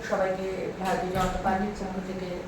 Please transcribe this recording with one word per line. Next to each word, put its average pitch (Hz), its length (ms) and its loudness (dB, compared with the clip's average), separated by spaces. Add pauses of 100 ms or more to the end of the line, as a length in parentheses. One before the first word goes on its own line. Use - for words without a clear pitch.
সবাইকে 190 380 2 (320)
ভারতীয় 180 360 0
জনতা 185 280 2
পার্টির 196 360 4
পক্ষ 190 160 -4 (120)
থেকে 185 200 -4 (200)